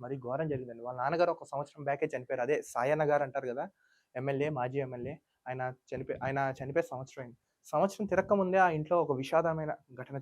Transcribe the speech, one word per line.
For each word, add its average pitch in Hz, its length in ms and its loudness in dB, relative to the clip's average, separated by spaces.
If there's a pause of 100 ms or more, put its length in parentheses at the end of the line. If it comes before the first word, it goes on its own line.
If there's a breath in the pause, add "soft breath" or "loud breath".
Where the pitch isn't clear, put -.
మరి 127 180 -6
ఘోరం 131 300 -2
జరిగిందండి. 123 340 -4
వాళ్ళ 127 160 -8
నాన్నగారు 165 320 2
ఒక 160 140 -4
సంవత్సరం 143 400 -8
బ్యాకే 143 220 0 (100)
చనిపోయారు. 127 260 -2
అదే 135 200 0
సాయన్న 147 480 2
గారు 147 120 4
అంటారు 131 260 -4
కదా, 139 200 -4 (480)
ఎమ్మెల్యే, 139 320 0
మాజీ 131 300 -2
ఎమ్మెల్యే, 127 400 -6 (300)
ఆయన 127 260 -4 (200)
చనిపోయి, 127 280 -4
ఆయన 135 320 0 (100)
చనిపోయే 139 180 0
సంవత్సరం 131 400 -8
అయింది. 120 160 -16 (260)
సంవత్సరం 196 420 0
తిరక్క 190 260 4
ముందే 190 260 4
ఆ 185 100 10
ఇంట్లో 160 340 2
ఒక 147 100 2
విషాదమైన 156 600 2
ఘటన 131 500 -10